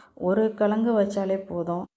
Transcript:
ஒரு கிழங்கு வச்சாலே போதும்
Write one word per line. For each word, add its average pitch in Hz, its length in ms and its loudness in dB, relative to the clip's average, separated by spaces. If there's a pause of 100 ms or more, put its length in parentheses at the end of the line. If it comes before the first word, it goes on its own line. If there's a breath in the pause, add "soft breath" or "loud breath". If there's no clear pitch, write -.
(140 loud breath)
ஒரு 214 400 0
கிழங்கு 214 480 2
வச்சாலே 196 440 -2
போதும் 175 400 -4 (120)